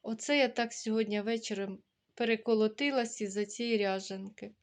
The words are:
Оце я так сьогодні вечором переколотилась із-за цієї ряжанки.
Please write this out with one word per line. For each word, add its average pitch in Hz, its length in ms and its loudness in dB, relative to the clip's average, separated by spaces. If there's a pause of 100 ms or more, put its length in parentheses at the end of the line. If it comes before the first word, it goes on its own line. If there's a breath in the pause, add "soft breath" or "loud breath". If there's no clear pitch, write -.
Оце 226 360 0
я 262 100 6
так 233 240 -2
сьогодні 214 480 0
вечором 202 640 -4 (320)
переколотилась 226 1040 2
із-за 208 260 -2
цієї 233 320 0
ряжанки. 196 840 -4